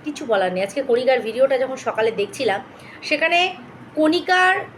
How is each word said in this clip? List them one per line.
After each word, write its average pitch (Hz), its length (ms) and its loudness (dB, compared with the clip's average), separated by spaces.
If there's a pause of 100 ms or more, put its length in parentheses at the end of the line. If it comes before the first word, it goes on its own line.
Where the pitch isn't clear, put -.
কিছু 294 220 -10
বলার 190 280 0
নেই। 185 100 -2
আজকে 202 180 -4
কণিকার 247 380 2
ভিডিওটা 247 380 0
যখন 262 180 -2
সকালে 220 360 -2
দেখছিলাম, 202 500 -2 (400)
সেখানে 339 540 0 (400)
কণিকার 359 680 2 (120)